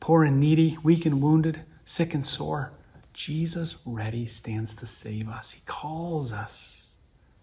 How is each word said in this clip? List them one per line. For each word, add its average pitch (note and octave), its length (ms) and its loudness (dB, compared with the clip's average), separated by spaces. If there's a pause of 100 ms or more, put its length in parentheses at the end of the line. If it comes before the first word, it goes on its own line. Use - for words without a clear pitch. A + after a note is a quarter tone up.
Poor D#3+ 240 6
and C#3 160 4
needy, D#3 420 4
weak E3 240 6
and C#3 160 2
wounded, D#3 380 4 (240)
sick - 300 -2
and C#3 100 -2
sore. - 480 -4 (400)
Jesus E3 720 -4
ready A#2 420 -4
stands A2 500 -6
to A#2+ 100 -12
save A2 420 -6
us. A2+ 240 -10
He - 140 -18
calls D#3 640 -6
us - 580 -12 (520)